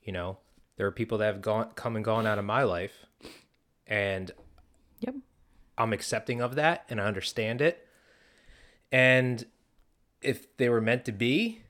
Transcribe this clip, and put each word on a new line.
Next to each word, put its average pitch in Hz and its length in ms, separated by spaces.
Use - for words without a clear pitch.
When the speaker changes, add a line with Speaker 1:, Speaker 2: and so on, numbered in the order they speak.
Speaker 1:
You 95 120
know, 92 240
there 101 100
are 98 40
people 113 260
that 107 80
have 101 160
gone, 113 340
come 117 220
and 107 80
gone 110 200
out 107 140
of 101 60
my 117 180
life, 95 420
and 98 460
Speaker 2:
Yep. 247 140
Speaker 1:
I'm 113 140
accepting 113 480
of 123 160
that, 160 320
and 110 140
I 98 40
understand 110 560
it. 165 240
And 127 540
if - 360
they 123 120
were 117 120
meant 120 240
to 120 60
be 135 580